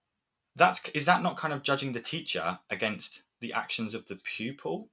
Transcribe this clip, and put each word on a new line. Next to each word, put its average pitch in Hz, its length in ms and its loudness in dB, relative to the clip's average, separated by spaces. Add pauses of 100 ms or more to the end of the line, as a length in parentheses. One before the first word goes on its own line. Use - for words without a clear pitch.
(560)
that's, 180 240 6 (140)
is 143 100 0
that - 180 6
not - 140 0
kind 156 160 -2
of 139 100 -4
judging 139 300 2
the 117 80 -2
teacher 87 580 -2 (120)
against 104 520 -4 (180)
the 120 120 -8
actions 110 400 -2
of 113 140 -8
the 95 100 -8
pupil? 160 760 -6